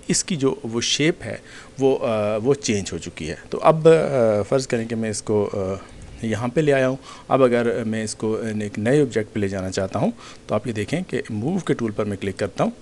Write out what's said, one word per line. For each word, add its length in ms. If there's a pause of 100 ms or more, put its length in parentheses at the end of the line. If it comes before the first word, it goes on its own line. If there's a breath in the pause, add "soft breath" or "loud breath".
(100)
इसकी 260
जो 300
वो 140
शेप 420
है 200 (380 loud breath)
वो, 140
अ, 440
वो 160
चेंज 380
हो 60
चुकी 280
है। 120 (140)
तो 60
अब, 300
अ, 540
फ़र्ज़ 260
करें 180
कि 80
मैं 160
इसको, 340
अ, 360 (440 loud breath)
यहाँ 240
पे 120
ले 120
आया 140
हूँ। 120 (320 loud breath)
अब 120
अगर 420
मैं 200
इसको 340
एक 400
नए 240
ऑब्जेक्ट 300
पे 80
ले 80
जाना 220
चाहता 280
हूँ 140 (360 loud breath)
तो 60
आप 120
ये 60
देखें 320
कि 260
मूव 300
के 140
टूल 160
पर 140
मैं 140
क्लिक 180
करता 280
हूँ 180